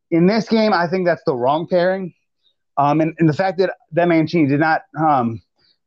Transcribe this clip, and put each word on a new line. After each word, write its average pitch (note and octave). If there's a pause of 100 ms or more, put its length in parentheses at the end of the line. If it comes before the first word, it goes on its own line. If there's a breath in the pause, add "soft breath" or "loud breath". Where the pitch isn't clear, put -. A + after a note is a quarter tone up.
(100)
In E3
this A3
game, A3
I F3
think F3+
that's E3
the D3+
wrong C#3
pairing. F#3 (640)
Um, D3
and, D#3+
and E3
the D3+
fact F#3+
that, F#3 (180)
that F3
Mancini D#3+
did C#3+
not, D#3+ (160)
um, B2+ (440)